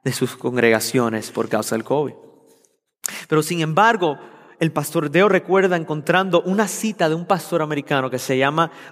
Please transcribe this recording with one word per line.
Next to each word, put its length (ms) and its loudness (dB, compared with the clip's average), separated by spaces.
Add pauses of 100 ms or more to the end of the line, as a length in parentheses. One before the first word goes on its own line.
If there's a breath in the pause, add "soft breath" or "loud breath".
de 80 -2
sus 240 -2
congregaciones 960 0
por 160 -4
causa 280 -2
del 100 -4
covid. 280 -4 (1160 loud breath)
Pero 120 2
sin 200 -2
embargo, 580 2 (400 loud breath)
el 140 0
pastor 360 -2
Deo 200 6
recuerda 480 2
encontrando 640 0
una 260 0
cita 400 -2
de 80 0
un 100 -6
pastor 360 0
americano 480 -2
que 100 -6
se 180 -2
llama 340 2 (200 loud breath)